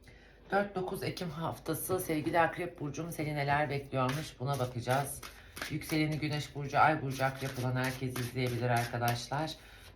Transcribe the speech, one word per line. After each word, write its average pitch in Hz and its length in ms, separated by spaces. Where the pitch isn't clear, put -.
Dört 202 240
dokuz 196 280
Ekim 160 280
haftası 160 680
sevgili 160 400
Akrep 175 400
Burcu'm 156 320
seni 151 220
neler 143 360
bekliyormuş 139 680
buna 139 180
bakacağız. 123 640
Yükseleni 156 480
Güneş 147 360
Burcu, 139 240
Ay 151 240
Burcu 135 220
Akrep 135 360
olan 127 160
herkes 127 420
izleyebilir 123 520
arkadaşlar. 120 800